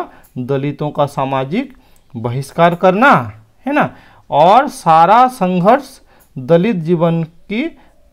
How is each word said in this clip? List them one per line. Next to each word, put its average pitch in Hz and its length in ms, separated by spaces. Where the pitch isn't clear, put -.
दलितों 143 520
का 147 160
सामाजिक 139 680
बहिष्कार 135 640
करना, 196 380
है 277 80
ना, 240 160
और 196 400
सारा 175 600
संघर्ष 190 720
दलित 170 380
जीवन 165 480
की 208 440